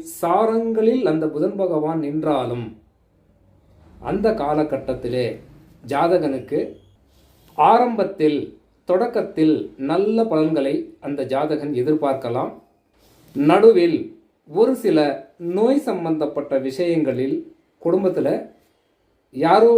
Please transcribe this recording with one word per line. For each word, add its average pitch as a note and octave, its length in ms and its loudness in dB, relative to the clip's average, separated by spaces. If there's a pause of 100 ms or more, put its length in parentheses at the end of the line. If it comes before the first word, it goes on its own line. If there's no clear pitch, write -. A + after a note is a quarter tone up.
(120)
சாரங்களில் A3+ 1000 0
அந்த D#3 240 0
புதன் F#3+ 260 -2
பகவான் D#3+ 460 -2
நின்றாலும் C3+ 600 -4 (1400)
அந்த F#3 320 -2
காலகட்டத்திலே C3 920 -2 (600)
ஜாதகனுக்கு D3 720 0 (1000)
ஆரம்பத்தில், F#3+ 840 2 (500)
தொடக்கத்தில் D#3 680 0 (320)
நல்ல A3 360 0
பலன்களை D#3 520 0 (220)
அந்த C#3+ 240 -6
ஜாதகன் D3 580 -2
எதிர்பார்க்கலாம். C#3 720 -2 (800)
நடுவில் F3 640 6 (500)
ஒரு A3 260 2
சில D#3+ 240 2 (560)
நோய் B3+ 320 2
சம்பந்தப்பட்ட D#3+ 720 -4
விஷயங்களில் C3+ 760 -2 (460)
குடும்பத்துல E3+ 480 0 (1080)
யாரோ F#3+ 420 4